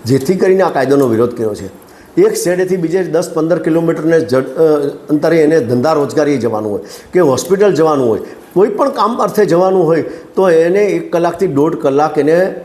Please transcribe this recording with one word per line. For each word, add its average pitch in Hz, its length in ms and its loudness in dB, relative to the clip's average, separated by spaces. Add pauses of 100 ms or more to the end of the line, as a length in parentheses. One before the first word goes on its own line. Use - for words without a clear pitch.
જેથી 135 320 0
કરીને 190 280 2
આ 165 60 2
કાયદાનો 139 380 2
વિરોધ 117 280 0
કર્યો 110 200 -4
છે. 95 100 -12 (560)
એક 208 120 4
શેડેથી 180 440 -2
બીજે 170 260 -2
દસ 170 300 -2
પંદર 165 260 0
કિલોમીટરને 165 600 0
જડ-, 131 360 -2
અ, 151 320 2 (220)
અંતરે 160 280 2
એને 156 220 4
ધંધા 123 340 0
રોજગારી 143 440 0
જવાનું 107 340 -4
હોય 98 100 -6 (320)
કે 180 60 2
હોસ્પિટલ 180 540 2
જવાનું 147 340 2
હોય, 104 120 0 (340)
કોઈ 196 160 2
પણ 277 200 -2
કામ 226 280 -2
અર્થે 214 280 0
જવાનું 180 400 2
હોય 160 160 2 (340)
તો 190 140 2
એને 175 360 2
એક 170 260 -4
કલાકથી 170 360 -2
દોઢ 151 280 0
કલાક 147 420 0
એને 165 480 0